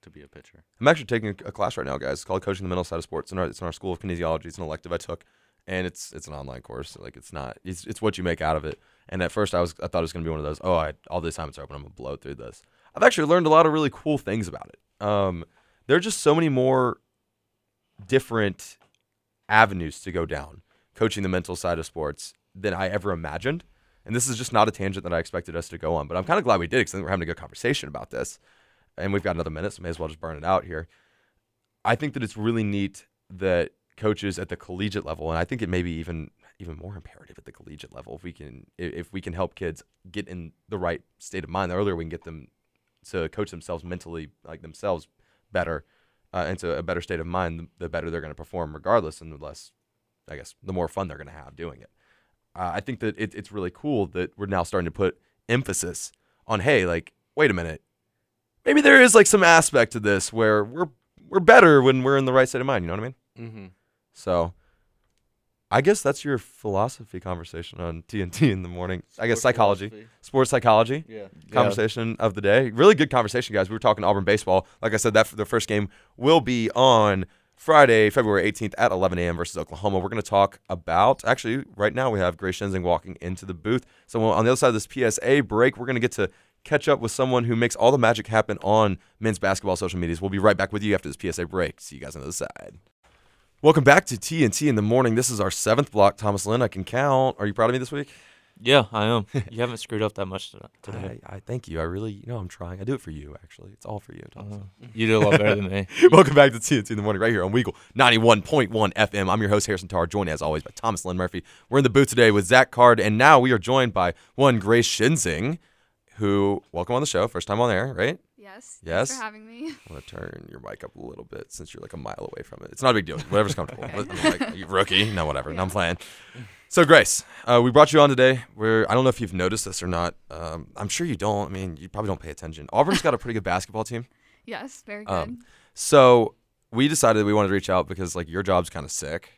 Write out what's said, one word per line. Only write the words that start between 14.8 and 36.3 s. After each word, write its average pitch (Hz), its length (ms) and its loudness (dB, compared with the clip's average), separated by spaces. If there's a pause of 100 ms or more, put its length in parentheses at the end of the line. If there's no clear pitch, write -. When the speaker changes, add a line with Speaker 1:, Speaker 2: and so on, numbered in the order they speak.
Speaker 2:
Um, 98 400 -2 (440)
there 143 80 4
are 175 40 4
just 196 200 -6
so 147 140 4
many 165 140 2
more 131 500 0 (1080)
different 113 720 -2 (680)
avenues 98 540 2
to 92 100 -12
go 85 140 -2
down, 76 360 -12 (320)
coaching 107 280 0
the 95 60 -2
mental 92 280 -4
side 87 220 -4
of 80 80 -8
sports, - 480 -10 (200)
than 95 200 -6
I 95 140 -4
ever 98 240 -4
imagined. 87 520 -6 (400)
And - 120 -8
this 120 120 -2
is 123 100 -4
just 123 140 -10
not 110 160 4
a - 20 -2
tangent 95 340 -8
that 87 80 -6
I 85 60 -2
expected 85 360 -8
us 85 140 -8
to 85 100 -16
go 80 160 -4
on, 73 140 -6
but 82 80 -6
I'm 90 80 -4
kinda 180 180 -2
glad 113 160 2
we 85 80 -4
did 113 180 0
'cause - 100 -14
I 95 40 -8
think 95 60 -8
we're 78 60 -6
having 92 120 -4
a 80 40 -8
good 82 100 -8
conversation - 520 -6
about 65 220 -14
this. 62 280 -10 (600)
And 98 140 -4
we've 98 100 -2
got 90 140 -4
another 82 140 -6
minute, 82 220 -8
so - 100 -20
may 85 60 -10
as 80 100 -8
well 80 100 -8
just 80 120 -16
burn 80 160 -12
it 73 80 -16
out 92 200 0
here. 82 240 -12 (960)
I 113 100 2
think 143 200 -8
that 135 80 -6
it's 107 140 -10
really 110 280 -2
neat 101 420 -6 (240)
that 92 420 -2 (240)
coaches 101 420 -4
at 90 100 -10
the 90 80 -10
collegiate 95 480 -8
level, 80 260 -8
and 80 80 -4
I 85 60 0
think 117 180 -8
it 95 60 -6
may 90 140 -2
be 87 100 -6
even, 82 380 -10 (280)